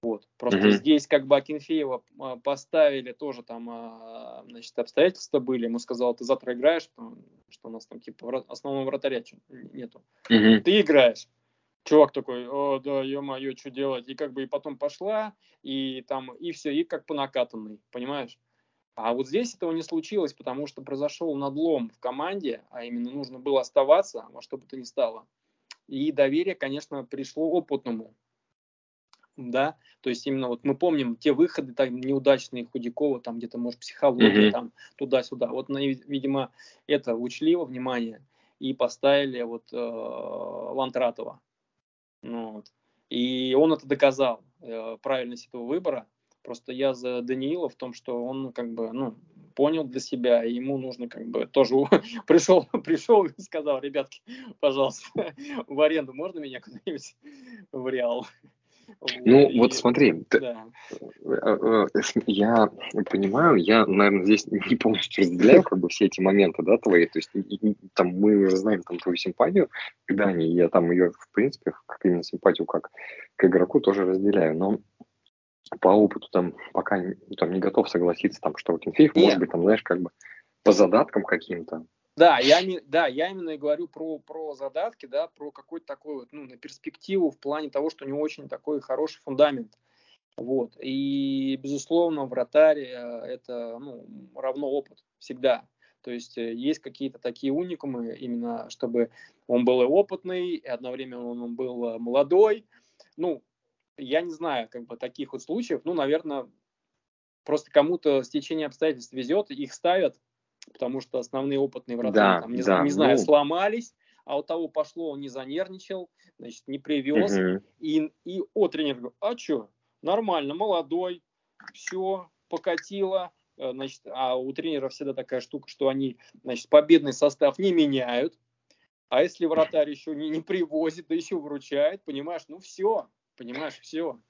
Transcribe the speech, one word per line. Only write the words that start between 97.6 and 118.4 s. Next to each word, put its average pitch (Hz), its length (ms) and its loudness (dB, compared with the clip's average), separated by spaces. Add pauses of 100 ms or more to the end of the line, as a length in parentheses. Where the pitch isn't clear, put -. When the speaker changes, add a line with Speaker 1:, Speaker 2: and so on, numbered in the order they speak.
Speaker 1:
именно 120 520 -8
чтобы 117 420 -2 (360)
он 123 180 2
был 127 180 6
и - 20 6
опытный, 185 720 0
и - 100 -12
одновременно 123 600 -10
он 120 280 -8
был, 123 300 -6 (100)
э, 113 40 -10
молодой. 143 640 2 (520)
Ну, 160 260 -6 (540)
я 143 240 -2
не 175 100 -8
знаю, 151 380 -6
как 120 180 -14
бы, 117 100 -14
таких 127 360 -10
вот 127 100 -10
случаев. 175 420 -6
Ну, 170 80 -4
наверно, 147 560 -2 (960)
просто - 260 -4
кому-то 147 520 4
стечение 147 440 -6
обстоятельств 151 460 -4
везёт, 143 380 -4
их 135 220 -10
ставят, 175 460 0 (540)
потому 127 280 -6
что 127 180 -8
основные 135 400 -4
опытные 127 380 -6
вратари, 104 380 4
Speaker 2:
Да, - 0 -
Speaker 1:
там, 113 200 -6
не 123 80 -4
з-, 98 80 2
Speaker 2:
да, 90 80 4
Speaker 1:
не 110 120 2
знаю, 143 260 4
Speaker 2:
ну. - 20 4
Speaker 1:
сломались, 170 760 2 (300)
а 139 140 -6
у 147 40 -8
того 165 260 -6
пошло, 156 420 -6
он 139 100 -10
не 139 80 -12
занервничал, 180 800 -10 (280)
значит, - 280 -20
не 139 120 -8
привёз. 131 640 0
Speaker 2:
Мгм. 92 240 0 (140)
Speaker 1:
И, 156 320 0 (140)
и, 185 160 -8 (140)